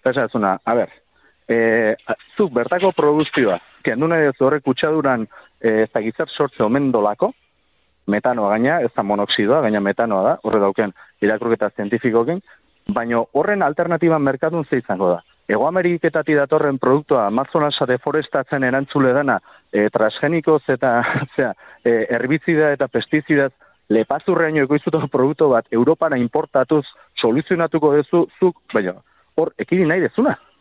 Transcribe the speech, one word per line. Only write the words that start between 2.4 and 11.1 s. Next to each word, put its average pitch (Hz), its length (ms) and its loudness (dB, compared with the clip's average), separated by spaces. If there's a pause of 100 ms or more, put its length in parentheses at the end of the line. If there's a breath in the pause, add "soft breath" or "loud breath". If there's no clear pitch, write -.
bertako 175 400 0
produkzioa, 147 680 0 (220)
kendu 135 260 -2
nahi 165 180 2
duzu 135 200 0
horrek 143 180 0
kutsaduran, 139 640 0 (320 loud breath)
eh, 110 240 2
ez 107 80 -6
da, 117 80 -2
gizar 113 280 -6
sortze - 340 -4
omen 131 280 0
dolako, 110 420 0 (760)
metanoa 107 480 0
gaina, 139 240 0
ez 120 140 -2
da 113 80 -2
monoxidoa, 104 580 0
gaina 107 200 0
metanoa 101 420 -2
da, 139 200 0
horre 107 180 0
dauken 98 340 -2 (260 loud breath)